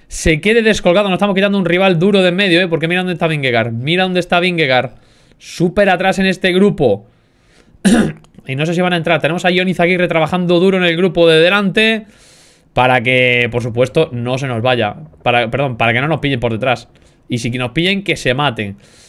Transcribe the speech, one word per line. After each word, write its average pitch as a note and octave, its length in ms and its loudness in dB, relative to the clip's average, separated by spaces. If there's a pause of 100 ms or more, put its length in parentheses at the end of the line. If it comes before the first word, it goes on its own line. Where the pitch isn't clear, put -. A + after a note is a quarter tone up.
se D#3 320 0
quede A3 220 2
descolgado. G3+ 480 2
Nos F#3 60 -2
estamos G3+ 180 0
quitando G3+ 240 0
un G3 80 0
rival F3+ 320 2
duro G3 240 2
de F#3 80 4
en F3 60 -2
medio, F3+ 260 2
¿eh? F#3+ 60 0
Porque D#3+ 200 -2
mira F3+ 140 -2
dónde F#3 120 -4
está E3+ 120 -4
Vingegaard. C3 460 0
Mira D3 320 -2
dónde F3+ 160 -2
está F3 200 0
Vingegaard. D3+ 520 0 (480)
Súper F#3 500 0
atrás F#3+ 300 0
en F#3+ 80 2
este F#3 260 0
grupo. D#3 540 0 (760)
<clears throat> F#3+ 60 4 (580)
Y C3 80 -4
no D3+ 120 -2
sé E3+ 80 -2
si F3 60 0
van F3+ 120 0
a F3 40 0
entrar. E3 220 0
Tenemos E3 260 -2
a F#3 40 4
Ion F3+ 180 0
Izaguirre F3 400 0
trabajando E3+ 520 0
duro F#3+ 180 2
en F#3 60 0
el E3+ 120 2
grupo E3+ 320 2
de D#3+ 120 4
delante. G#3 640 0 (680)
Para B2+ 280 2
que, B2 500 2
por A#2 120 -4
supuesto, B2 480 0
no B2 260 -6
se C#3 80 -6
nos A#2 160 -4
vaya. A2+ 360 -2 (260)
Para, A#2+ 260 0
perdón, B2+ 280 -4
para A#2 140 0
que A#2+ 100 0
no C#3+ 60 -2
nos D#3 120 -2
pillen C#3 200 -2
por A#2 120 -2
detrás. A2+ 360 -4 (400)
Y A#2+ 120 -4
si A#2 100 -4
nos B2 220 -6
pillen, F#3 320 -2
que E3 120 -2
se B2 200 -2
maten. A2+ 420 -4 (320)